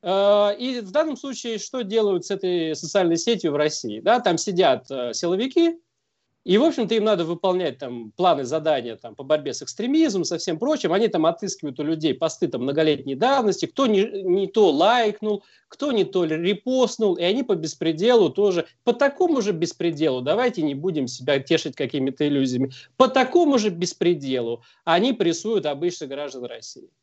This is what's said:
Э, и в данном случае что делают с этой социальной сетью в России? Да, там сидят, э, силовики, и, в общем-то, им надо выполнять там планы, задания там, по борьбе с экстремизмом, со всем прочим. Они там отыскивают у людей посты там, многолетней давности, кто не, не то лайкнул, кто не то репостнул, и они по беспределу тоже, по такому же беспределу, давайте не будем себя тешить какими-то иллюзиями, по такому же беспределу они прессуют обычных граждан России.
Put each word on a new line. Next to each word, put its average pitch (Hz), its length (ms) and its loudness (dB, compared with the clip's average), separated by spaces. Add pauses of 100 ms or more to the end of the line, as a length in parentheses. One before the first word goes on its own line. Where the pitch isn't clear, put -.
Э, 202 540 4
и 247 240 -6
в 190 100 -14
данном 302 260 0
случае 233 420 -8
что 254 240 -8
делают 202 420 0
с - 60 -6
этой 180 440 -2
социальной 170 420 0
сетью 175 360 0
в 147 40 0
России? 147 440 -2
Да, 240 200 4
там 180 160 2
сидят, 170 540 2
э, 123 220 -6
силовики, 269 680 0 (680)
и, 185 140 4
в 262 60 4
общем-то, 240 300 0
им 214 100 2
надо 190 200 2
выполнять 170 540 -2
там 120 380 -10
планы, 160 280 2
задания 135 520 -2
там, 113 180 -18
по 139 80 -14
борьбе 139 300 -2
с - 100 -10
экстремизмом, 240 600 0
со 170 140 -4
всем 170 200 -4
прочим. 240 340 0
Они 214 160 2
там 160 180 0
отыскивают 160 520 -6
у 151 40 -4
людей 156 320 -2
посты - 340 -4
там, 120 140 -6
многолетней 139 520 0
давности, 220 520 0
кто 269 200 0
не, 202 160 4 (200)
не 190 240 0
то 196 240 4
лайкнул, 208 720 2 (260)
кто 285 240 -4
не 202 120 2
то 180 200 0
репостнул, 202 880 0
и 170 80 -4
они 208 200 0
по 214 120 0
беспределу 165 760 2
тоже, 180 380 0 (180)
по 240 80 2
такому 277 480 2
же 202 120 0
беспределу, 156 680 -2
давайте 185 420 0
не 143 120 -2
будем 151 320 -4
себя 139 320 -2
тешить 156 360 -2
какими-то 135 520 -2
иллюзиями, 135 440 0 (260)
по 254 120 6
такому 269 500 4
же 208 100 0
беспределу 143 960 -2 (220)
они 202 280 2
прессуют 175 540 -2
обычных 147 420 -6
граждан 135 360 -10
России. - 440 -18 (140)